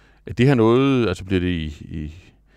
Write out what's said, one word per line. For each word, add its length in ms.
er 60
det 140
her 80
noget, 540
altså, 160
bliver 160
det 80
i, 160
i, 100